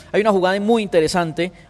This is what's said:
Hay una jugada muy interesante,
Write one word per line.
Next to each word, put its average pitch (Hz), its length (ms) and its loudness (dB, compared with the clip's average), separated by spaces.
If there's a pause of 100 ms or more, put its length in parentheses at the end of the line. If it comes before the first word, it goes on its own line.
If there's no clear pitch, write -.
(100)
Hay 190 120 0
una 220 80 2
jugada 190 300 0
muy 220 220 0
interesante, 170 720 0 (180)